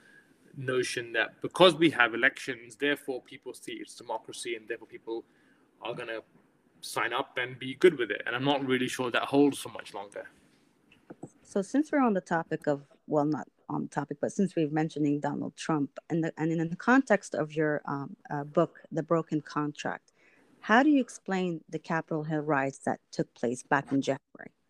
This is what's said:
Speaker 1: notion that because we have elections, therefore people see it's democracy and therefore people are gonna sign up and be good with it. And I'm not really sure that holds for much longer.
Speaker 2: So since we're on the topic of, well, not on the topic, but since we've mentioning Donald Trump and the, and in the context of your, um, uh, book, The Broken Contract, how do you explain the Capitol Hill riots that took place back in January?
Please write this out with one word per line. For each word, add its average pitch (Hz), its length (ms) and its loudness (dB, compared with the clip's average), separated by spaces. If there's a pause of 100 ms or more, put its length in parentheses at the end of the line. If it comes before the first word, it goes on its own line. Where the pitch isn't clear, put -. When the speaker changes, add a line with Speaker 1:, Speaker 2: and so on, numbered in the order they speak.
(560)
Speaker 1:
notion 127 560 -2
that 110 300 -2
because 170 340 6
we 156 140 4
have 117 240 2
elections, 120 600 -2
therefore 139 480 -4
people 127 320 -16
see - 200 -14
it's 107 200 -14
democracy 117 640 -8
and 110 100 -16
therefore 113 220 -10
people 113 360 -10 (560)
are 113 140 -8
gonna 113 260 -8 (600)
sign 117 320 -2
up 131 260 -2
and 127 200 -4
be 131 180 -8
good 170 220 6
with 113 120 -2
it. 104 160 -4
And 117 80 -2
I'm 127 100 -2
not 139 220 2
really 127 220 2
sure 120 240 -2
that 120 100 2
holds 139 360 4
for 120 100 -12
much - 260 -12
longer. 101 340 -12 (1120)
Speaker 2:
So - 200 -4
since 285 300 -2
we're 294 80 2
on 233 140 4
the 185 60 0
topic 165 460 -4
of, 143 160 0 (240)
well, 147 180 2
not 151 220 -2 (220)
on 147 140 -4
the 147 60 -8
topic, - 320 -6
but - 120 -2
since 190 240 0
we've 151 160 0
mentioning 151 480 0
Donald 143 360 -6
Trump 147 420 -2 (120)
and 160 140 0
the, 165 120 -2
and 160 160 -2
in 165 160 0
the 175 80 -6
context 240 580 2
of 151 200 -4
your, 151 320 0
um, 139 300 -6 (140)
uh, 143 140 -4
book, 156 360 0 (120)
The 156 100 0
Broken 156 380 0
Contract, - 720 -6 (480)
how 226 220 6
do 302 80 4
you 277 100 6
explain 185 680 -4
the 160 100 -8
Capitol 160 460 -4
Hill 156 160 -2
riots 139 380 0
that - 220 -4 (100)
took - 240 -6
place 123 280 -4
back 139 300 0
in 135 100 2
January? - 500 -6 (180)